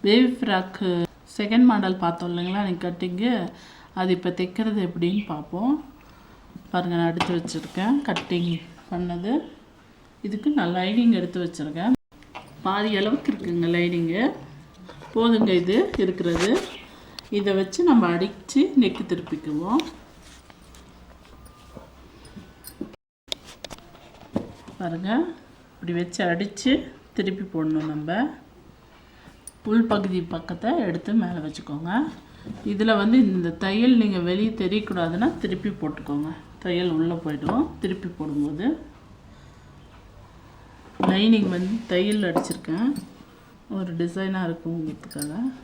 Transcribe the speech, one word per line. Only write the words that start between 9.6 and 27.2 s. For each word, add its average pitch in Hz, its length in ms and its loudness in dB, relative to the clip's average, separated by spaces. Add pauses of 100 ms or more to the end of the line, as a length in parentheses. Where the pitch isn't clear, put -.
இதுக்கு 220 300 -2
நான் 175 200 0
லைனிங் 214 420 4
எடுத்து 175 260 -4
வச்சிருக்கேன். 170 500 0 (680)
பாதி 208 340 0
அளவுக்கு 214 320 0
இருக்குங்க 170 440 0
லைனிங்கு, 175 480 2 (920)
போதுங்க 226 360 6 (100)
இது 185 160 2 (260)
இருக்கிறது. 180 460 0 (880)
இதை 202 200 2
வச்சு 190 200 -2 (100)
நம்ம 214 260 8
அடிச்சு 202 460 0 (220)
நெக்கு 196 280 0
திருப்பிக்குவோம். 170 720 -2 (4000)
பாருங்க, 175 300 -6 (640)
இப்படி 175 260 -8
வச்சு 175 220 -4 (100)
அடிச்சு 202 400 0 (460)
திருப்பி 190 280 -2 (100)